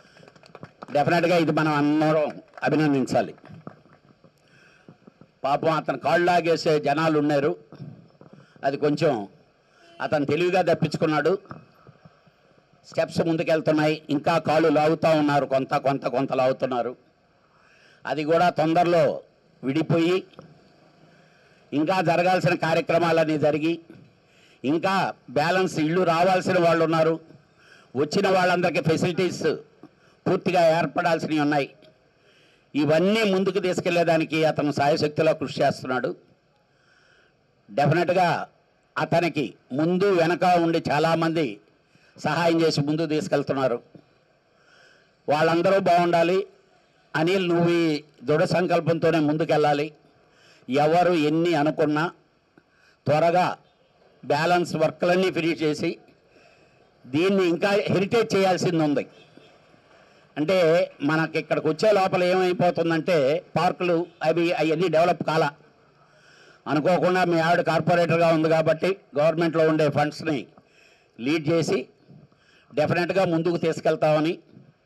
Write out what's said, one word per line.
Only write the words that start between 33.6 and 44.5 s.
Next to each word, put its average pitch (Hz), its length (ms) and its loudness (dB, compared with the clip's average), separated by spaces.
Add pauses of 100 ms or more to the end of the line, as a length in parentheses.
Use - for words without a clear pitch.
అతను 151 280 0
సాయశక్తిలో 151 600 0
కృషి 147 280 -6
చేస్తున్నాడు. 127 540 -2 (1500)
డెఫినెట్గా 156 760 0 (520)
అతనికి 156 560 -2 (180)
ముందు 180 420 0
వెనక 170 300 0
ఉండి 165 460 2
చాలామంది 160 720 -2 (580)
సహాయం 165 420 0
చేసి 156 200 0
ముందుకు 151 260 -2
తీసుకెళ్తున్నారు. 139 760 -2 (1500)